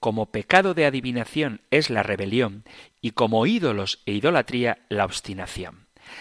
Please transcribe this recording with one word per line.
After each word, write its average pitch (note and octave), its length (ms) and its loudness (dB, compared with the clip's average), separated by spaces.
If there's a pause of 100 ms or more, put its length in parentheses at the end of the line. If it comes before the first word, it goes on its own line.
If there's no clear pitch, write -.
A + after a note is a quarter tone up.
como A2 300 0
pecado F#3 420 4
de D#3+ 120 2
adivinación B2+ 760 -2 (100)
es D3+ 180 4
la A2 140 2
rebelión, G2+ 640 -2 (360)
y A2+ 100 -4
como A2 340 2
ídolos C#3 600 0
e G#2 60 -4
idolatría B2 680 0 (100)
la G2+ 160 0
obstinación". F#2 800 -10 (340)